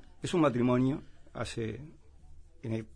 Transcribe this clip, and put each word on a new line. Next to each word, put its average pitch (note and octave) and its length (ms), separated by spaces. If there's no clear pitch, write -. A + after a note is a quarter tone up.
es - 120
un F3+ 60
matrimonio. B2+ 640
Hace, A2+ 480
en A2+ 100
el A2+ 220